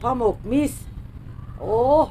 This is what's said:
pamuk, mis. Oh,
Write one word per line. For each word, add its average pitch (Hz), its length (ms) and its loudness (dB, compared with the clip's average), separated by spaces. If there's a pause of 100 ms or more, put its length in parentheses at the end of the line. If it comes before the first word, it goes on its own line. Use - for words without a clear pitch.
pamuk, 233 440 0
mis. 262 360 0 (840)
Oh, 254 440 4